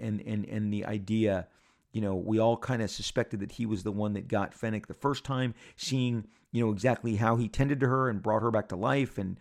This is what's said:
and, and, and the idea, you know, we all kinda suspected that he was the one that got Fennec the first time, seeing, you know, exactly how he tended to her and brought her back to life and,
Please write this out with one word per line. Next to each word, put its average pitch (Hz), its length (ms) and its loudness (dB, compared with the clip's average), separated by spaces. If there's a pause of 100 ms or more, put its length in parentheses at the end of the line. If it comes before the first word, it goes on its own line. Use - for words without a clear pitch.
and, 107 220 -4
and, 107 240 -4
and 107 260 -2
the 104 140 -4
idea, 104 600 0 (460)
you 113 80 -4
know, 98 160 0
we 107 220 0
all 113 180 4
kinda 113 320 -2
suspected - 520 -4
that - 120 -8
he 117 140 -4
was 104 160 -2
the 104 100 -2
one 104 220 -2
that 98 140 -6
got 101 260 0
Fennec 110 340 -6
the - 60 -12
first 143 300 -2
time, 127 300 -2 (220)
seeing, 123 500 -2 (260)
you 117 120 2
know, 107 80 4
exactly 113 440 0
how 113 200 4
he 117 120 2
tended 139 320 2
to 135 60 4
her 131 240 2
and 98 120 -2
brought 107 200 4
her 117 80 4
back 107 180 2
to 92 80 -6
life 131 420 0
and, 95 220 -4